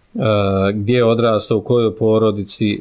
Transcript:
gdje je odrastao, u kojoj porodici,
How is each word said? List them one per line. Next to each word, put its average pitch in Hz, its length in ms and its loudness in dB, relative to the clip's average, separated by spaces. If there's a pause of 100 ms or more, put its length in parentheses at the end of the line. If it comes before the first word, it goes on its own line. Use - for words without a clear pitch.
(720)
gdje 107 240 0
je 120 80 4
odrastao, 113 540 0
u 95 40 -4
kojoj 117 340 0
porodici, 110 840 0